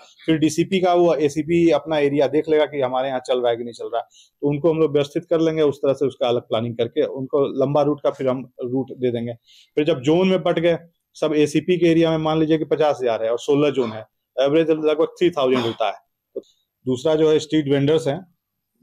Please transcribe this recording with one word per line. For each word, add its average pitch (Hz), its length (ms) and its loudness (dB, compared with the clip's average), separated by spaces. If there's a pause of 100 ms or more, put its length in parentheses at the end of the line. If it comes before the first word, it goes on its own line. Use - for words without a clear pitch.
(260)
फिर 160 120 2
डीसीपी 170 420 0
का 180 140 2
वो 170 220 4
एसीपी 156 540 0
अपना 156 280 0
area 143 300 2
देख 151 220 -2
लेगा 151 160 4
कि 139 160 -4
हमारे 131 260 -2
यहाँ 131 120 -4
चल 127 200 -2
रहा 120 120 2
है 117 60 -2
कि 120 60 -8
नहीं 120 100 -12
चल 113 120 -14
रहा 113 140 -6
है, 107 60 -6 (360)
तो 143 60 0
उनको 147 260 0
हम 160 60 -2
लोग 156 120 2
व्यवस्थित 147 340 -2
कर 165 140 0
लेंगे। 160 220 0
उस 143 160 2
तरह 139 160 0
से 143 120 -2
उसका 127 220 -2
अलग 120 140 0
planning 117 360 -4
करके 120 280 -2
उनको 131 600 -2
लंबा 147 160 0
route 147 200 -2
का 147 100 0
फिर 139 160 -6
हम 131 240 -4 (120)
route 127 280 -4
दे 123 200 -4
देंगे। 117 220 -6 (420)
फिर 151 80 0
जब 151 180 -2
zone 165 260 2
में 185 160 0
बट 170 160 -2
गए 170 180 2 (380)
सब, 156 200 -2
एसीपी 151 420 0
के 170 80 2
एरिया 165 240 4
में 160 80 0
मान 156 220 0
लीजिए 156 180 2
कि 151 80 -6
पचास 147 360 0
हजार 110 220 0
है 113 80 -2
और 120 80 -2
सोलह 147 300 2
zone 123 220 -2
है, 110 140 -12 (360)
average 151 280 2
लगभग 156 360 0
थ्री 170 240 -2
थाउजेंड 131 360 0
होता 113 220 -4
है। 98 60 -4 (920)
दूसरा 127 300 0
जो 156 160 4
है, 156 80 2
street 151 280 -2
vendors 143 400 2
हैं, 156 280 -6 (480)